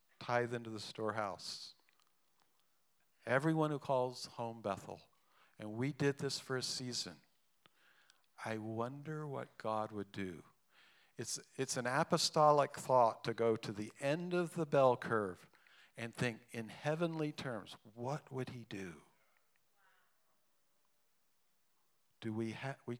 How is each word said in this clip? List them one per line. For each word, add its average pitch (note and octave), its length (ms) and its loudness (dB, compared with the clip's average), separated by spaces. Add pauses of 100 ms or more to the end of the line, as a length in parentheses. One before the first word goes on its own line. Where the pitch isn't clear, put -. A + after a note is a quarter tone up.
(200)
tithe A#2+ 340 2
into A#2 160 -4
the G#2+ 100 -6
storehouse, G#2+ 920 -4 (1500)
everyone D3+ 460 2
who C#3 80 -4
calls B2+ 540 -2
home A#2 280 -8
Bethel, G2 380 -6 (600)
and G#2+ 140 -10
we B2+ 200 -2
did C#3+ 260 2
this C3+ 180 -4
for C3 200 -4
a B2 60 -4
season, A#2 520 -6 (1300)
I A2 120 -2
wonder C3+ 680 -6
what B2+ 220 -6 (100)
God A2 360 -2
would G2+ 180 -6
do. F#2 320 -6 (760)
It's, B2 220 -6 (160)
it's C3+ 220 -2
an B2 100 0
apostolic D3 880 6
thought B2 480 6
to A#2 100 -2
go A2+ 220 4
to - 160 -4
the G#2 300 -6
end F3 320 0
of F3 220 0
the E3 100 0
bell C3+ 320 8
curve G#2 500 0 (500)
and A#2 160 -8
think A#2 260 -2 (120)
in A#2 160 -6
heavenly D#3 640 -2
terms, A#2 460 -8 (180)
what C3 260 -4 (100)
would C3 180 -4
he A#2+ 200 -12
do? F#2+ 240 -8 (3250)
Do A2 120 -2
we A2+ 180 -2
ha-, C3+ 240 -6 (100)
we A#2+ 140 -6